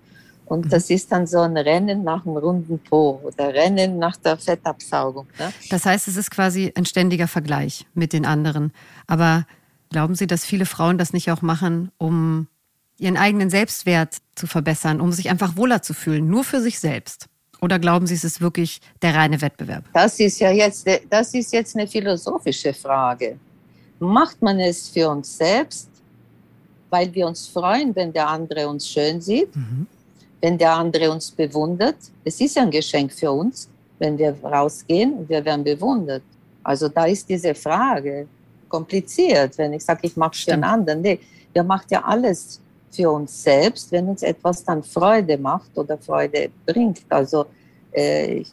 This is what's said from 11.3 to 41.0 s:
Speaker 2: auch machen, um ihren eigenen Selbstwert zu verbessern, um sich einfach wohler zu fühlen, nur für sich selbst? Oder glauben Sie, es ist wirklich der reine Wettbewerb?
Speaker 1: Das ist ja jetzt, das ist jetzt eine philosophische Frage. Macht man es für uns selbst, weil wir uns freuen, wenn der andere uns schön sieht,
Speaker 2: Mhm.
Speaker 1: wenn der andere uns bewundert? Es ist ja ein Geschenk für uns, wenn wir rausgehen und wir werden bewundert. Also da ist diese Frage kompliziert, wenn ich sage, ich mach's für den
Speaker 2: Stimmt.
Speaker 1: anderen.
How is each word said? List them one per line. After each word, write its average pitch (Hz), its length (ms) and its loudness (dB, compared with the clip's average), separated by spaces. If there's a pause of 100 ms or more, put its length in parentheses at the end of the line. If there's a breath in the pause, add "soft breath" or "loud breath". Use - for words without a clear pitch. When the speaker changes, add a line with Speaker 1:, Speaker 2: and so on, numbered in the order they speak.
Speaker 2:
auch 165 120 -2
machen, 170 560 0
um 160 480 0 (520)
ihren 185 180 0
eigenen 202 340 2
Selbstwert 180 680 0 (180)
zu - 120 -8
verbessern, 156 540 0
um 175 120 2
sich 175 180 -4
einfach 180 260 0
wohler 233 260 2
zu - 120 -6
fühlen, 156 340 0
nur 214 160 2
für 269 160 -2
sich 226 200 -2
selbst? - 460 -6 (340)
Oder 180 180 2
glauben 175 280 2
Sie, 175 80 0
es 165 100 -4
ist 165 160 -6
wirklich 170 400 -2 (220 soft breath)
der 165 120 2
reine 156 260 4
Wettbewerb? - 520 -6
Speaker 1:
Das - 260 4
ist 208 220 2
ja 190 100 6
jetzt, 202 380 2 (220)
das 220 240 2
ist 247 180 -4
jetzt 233 240 -2
eine 214 100 -2
philosophische 185 840 -2
Frage. 127 680 -2 (600 soft breath)
Macht 220 420 2
man 196 200 2
es 175 280 -2
für 165 220 0
uns 143 260 -6
selbst, 208 520 -2 (1040)
weil 180 240 2
wir 180 120 0
uns 170 220 -6
freuen, 208 460 0
wenn 175 180 -2
der 156 160 0
andere 156 400 -4
uns 147 200 -8
schön 156 320 0
sieht, 220 360 0
Speaker 2:
Mhm. 131 300 -6 (540 soft breath)
Speaker 1:
wenn 170 180 2
der 165 140 4
andere 165 380 2
uns 160 220 -6
bewundert? 165 640 0 (280)
Es - 160 -6
ist 285 160 0
ja 285 60 4
ein 202 80 4
Geschenk 147 420 0
für 156 200 -2
uns, 180 360 -2 (300)
wenn 151 200 0
wir 147 240 2
rausgehen 147 720 0
und 175 140 -8
wir 151 160 0
werden 147 200 0
bewundert. 147 580 -2 (400)
Also 139 260 0
da 165 180 0
ist 196 220 0
diese 170 280 0
Frage 151 720 -2 (420)
kompliziert, 175 920 2
wenn 151 140 -2
ich 151 120 -8
sage, 165 180 0
ich 170 140 -4
mach's 160 240 0
für - 120 0
den 160 80 2
Speaker 2:
Stimmt. 151 40 0
Speaker 1:
anderen. 165 380 2